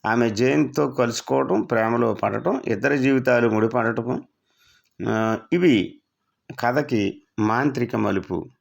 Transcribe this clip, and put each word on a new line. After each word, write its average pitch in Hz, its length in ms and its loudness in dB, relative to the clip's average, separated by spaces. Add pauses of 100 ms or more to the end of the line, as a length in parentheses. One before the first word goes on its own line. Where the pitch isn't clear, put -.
ఆమె 117 240 2
జయంత్తో 135 580 0
కలుసుకోవటం, 127 720 -2
ప్రేమలో 117 520 0
పడటం, 110 540 -2
ఇద్దరి 120 300 0
జీవితాలు 127 520 2
ముడిపడటం, 113 720 0 (880)
ఆ, 110 280 0 (160)
ఇవి 147 480 2 (580)
కథకి 120 640 -2 (180)
మాంత్రిక 120 560 0
మలుపు. 95 540 -4 (120)